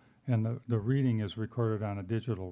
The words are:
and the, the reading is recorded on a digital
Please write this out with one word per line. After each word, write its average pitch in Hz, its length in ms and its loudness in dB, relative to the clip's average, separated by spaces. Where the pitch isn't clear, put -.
and 110 200 2
the, 117 120 -2
the 120 100 2
reading 123 420 2
is 104 160 -4
recorded 110 460 0
on 101 160 -2
a 98 40 -6
digital 95 500 -2